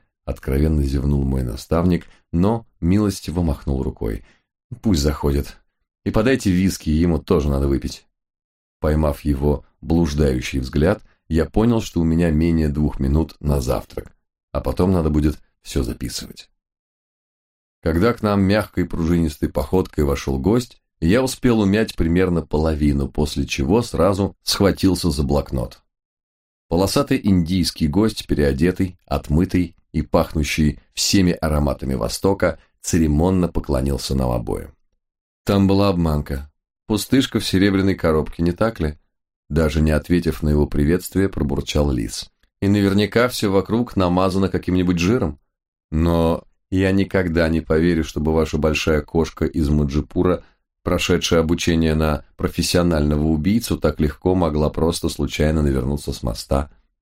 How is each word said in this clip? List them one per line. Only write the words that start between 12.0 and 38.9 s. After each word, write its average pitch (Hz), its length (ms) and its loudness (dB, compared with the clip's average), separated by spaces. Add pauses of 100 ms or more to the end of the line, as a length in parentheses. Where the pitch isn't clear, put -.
у 82 40 2
меня 82 260 2
менее 80 380 2
двух 73 320 -2
минут 71 400 0
на 71 200 0
завтрак, - 540 -6 (380)
а 71 80 -4
потом 90 320 0
надо 82 160 0
будет 76 300 0 (240)
все - 200 -4
записывать. - 680 -10 (1300)
Когда 85 300 2
к 113 100 -6
нам 104 200 2
мягкой 98 420 0
пружинистой 82 640 -2
походкой 76 560 -2
вошел 69 340 -2
гость, 113 440 -2 (180)
я 131 220 2
успел 123 380 0
умять 104 360 2
примерно 85 460 2
половину, 73 680 0
после 71 380 -2
чего 85 360 0
сразу 95 600 -2
схватился 90 680 0
за 73 120 -2
блокнот. 67 600 -4 (840)
Полосатый 98 540 0
индийский 87 680 0
гость, 104 380 0
переодетый, 73 800 0
отмытый 80 680 0 (180)
и 76 100 -2
пахнущий 78 800 0 (120)
всеми 92 400 2
ароматами 69 640 -2
Востока, 80 640 -2 (220)
церемонно 82 680 2
поклонился 67 640 -4
нам 64 160 0
обоим. 55 440 -6 (720)
"Там 98 220 4
была 98 220 4
обманка. 76 640 -2 (340)
Пустышка 113 540 0
в - 60 -6
серебряной 95 480 2
коробке, 80 480 -2
не 85 100 2
так 110 280 -2
ли?" 73 180 -4 (540)